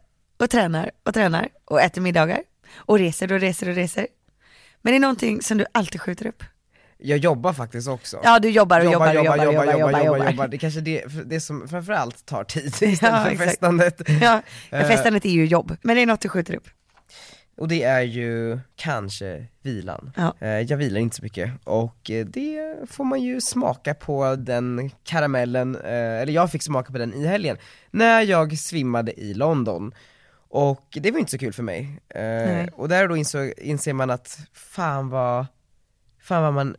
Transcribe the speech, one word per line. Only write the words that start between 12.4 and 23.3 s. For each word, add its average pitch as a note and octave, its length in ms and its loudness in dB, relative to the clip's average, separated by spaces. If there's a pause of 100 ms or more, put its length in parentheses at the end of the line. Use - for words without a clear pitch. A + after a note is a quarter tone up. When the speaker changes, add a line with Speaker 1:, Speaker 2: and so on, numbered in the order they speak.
Speaker 2:
tid C3+ 320 -8
Speaker 1:
<laughs> - 40 -2
Ja, G#3+ 80 4
Speaker 2:
istället A3 340 4
för - 80 2
Speaker 1:
exakt. F3 200 0
Speaker 2:
festandet. F3 520 2 (180)
Speaker 1:
Ja, A#3 220 6 (280)
Speaker 2:
Eh. C#3+ 160 0
Speaker 1:
festandet G#3+ 380 4
är G3+ 60 0
ju D#3+ 160 4
jobb, E3 360 2
men A#3 140 2
det B3 60 4
är A#3+ 40 4
något A3 140 2
du G3+ 80 -6
skjuter F3+ 280 -4
upp. - 120 -14 (880)
Speaker 2:
Och D#3+ 120 -6
det E3 140 0
är B2+ 200 2
ju A#2 560 -4 (180)
kanske G2 720 -6 (160)
vilan. G#2+ 540 -10
Speaker 1:
Ja. E3+ 240 0
Speaker 2:
Eh, G#2+ 80 -6 (120)
jag B2+ 160 -2
vilar A#2 240 -2
inte A2+ 160 -2
så - 60 -14
mycket, G2 280 -8 (140)
och, A#2 460 -4
eh, A2 160 -4
det D#4 500 -8 (140)
får - 140 -8
man C4 180 -2
ju B3 180 -4